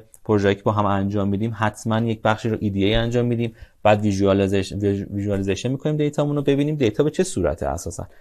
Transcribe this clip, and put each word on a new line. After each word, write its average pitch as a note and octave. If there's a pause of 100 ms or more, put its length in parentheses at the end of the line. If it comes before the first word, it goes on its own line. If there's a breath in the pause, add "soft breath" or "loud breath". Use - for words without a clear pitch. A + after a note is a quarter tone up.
(240)
پروژه‌ای G2+
که G2+
با A2+
هم G#2
انجام G2
می‌دیم، G#2+
حتماً A2
یک A2+
بخشی A2
رو G#2+
ای G#2+
دی G2
ای G#2+
انجام A#2+
می‌دیم، A#2 (280 soft breath)
بعد G#2
ویژوالایزیشن، G2
ویژ-، G2+
ویژوالایزیشن G2
می‌کنیم D3+
دیتامون D3
رو، C#3+
ببینیم C#3+
دیتا C#3+
به D3+
چه F#3
صورته D#2+
اساساً، D#2 (140 soft breath)